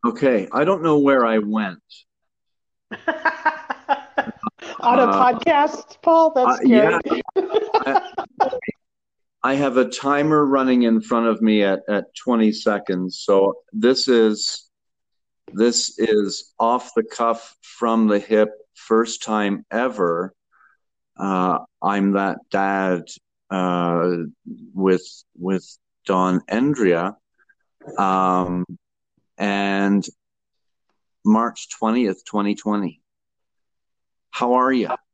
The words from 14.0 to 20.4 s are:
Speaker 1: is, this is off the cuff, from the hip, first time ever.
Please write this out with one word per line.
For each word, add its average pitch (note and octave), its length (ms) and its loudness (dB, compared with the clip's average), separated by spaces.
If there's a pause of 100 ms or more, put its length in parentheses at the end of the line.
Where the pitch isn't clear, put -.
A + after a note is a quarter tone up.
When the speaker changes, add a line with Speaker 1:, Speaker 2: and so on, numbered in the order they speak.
Speaker 1:
is, A2 600 0 (840)
this A2+ 460 -2
is G#2+ 600 -2
off A#2 360 -2
the A#2 100 0
cuff, A#2 580 -4
from A2+ 440 0
the G#2 120 2
hip, G#2+ 320 2 (240)
first A2+ 480 -2
time G#2 480 -4
ever. F#2+ 640 -4 (840)